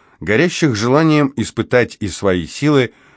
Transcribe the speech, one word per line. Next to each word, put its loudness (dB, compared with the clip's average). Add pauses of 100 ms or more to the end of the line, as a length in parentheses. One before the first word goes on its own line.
(200)
горящих 0
желанием 2
испытать -2
и -6
свои -2
силы 0 (240)